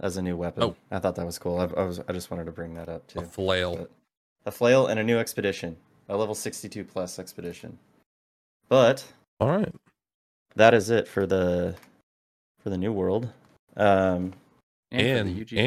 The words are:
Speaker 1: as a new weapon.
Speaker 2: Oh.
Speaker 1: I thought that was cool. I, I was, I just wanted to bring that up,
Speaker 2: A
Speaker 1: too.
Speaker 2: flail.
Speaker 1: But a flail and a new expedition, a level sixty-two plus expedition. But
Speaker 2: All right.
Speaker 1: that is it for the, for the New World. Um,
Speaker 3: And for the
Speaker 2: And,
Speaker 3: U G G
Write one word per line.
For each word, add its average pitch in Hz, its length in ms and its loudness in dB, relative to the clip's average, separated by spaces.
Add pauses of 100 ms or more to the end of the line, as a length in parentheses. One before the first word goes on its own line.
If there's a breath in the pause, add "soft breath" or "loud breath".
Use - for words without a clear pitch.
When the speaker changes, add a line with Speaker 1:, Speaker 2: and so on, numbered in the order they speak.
Speaker 1:
as 92 160 -4
a 95 40 -4
new 87 140 -2
weapon. 85 280 -4
Speaker 2:
Oh. 101 120 -2 (160)
Speaker 1:
I 98 80 -4
thought 90 160 -2
that 85 100 -6
was 85 140 -10
cool. 87 200 -4
I, 90 40 2 (160)
I 98 60 2
was, 87 220 -6
I - 60 -6
just 90 160 -8
wanted 87 160 -8
to 82 60 -10
bring 82 240 -12
that 85 140 -12
up, 82 260 -14
Speaker 2:
A 90 60 -8
Speaker 1:
too. 85 40 -10
Speaker 2:
flail. 90 520 -2
Speaker 1:
But 85 140 -10 (540)
a 104 60 -6
flail 123 360 4
and 110 120 0
a 107 40 -2
new 117 140 2
expedition, 98 580 -4 (340)
a 101 80 -4
level 107 180 -2
sixty-two 104 480 -10
plus 90 340 -8
expedition. 87 600 -14 (920)
But 127 360 6 (340)
Speaker 2:
All 113 100 2
right. 190 240 0 (800)
Speaker 1:
that 113 180 10
is 107 160 2
it 113 180 2
for 98 180 -2
the, 90 500 0 (840)
for - 100 -8
the 92 80 -4
New 98 160 -2
World. 101 360 -2 (480)
Um, 95 560 2 (580)
Speaker 3:
And - 0 -
for 120 60 -6
the 123 120 2
Speaker 2:
And, 101 280 0
Speaker 3:
U 110 80 -10
G 113 100 -12
G 110 120 -2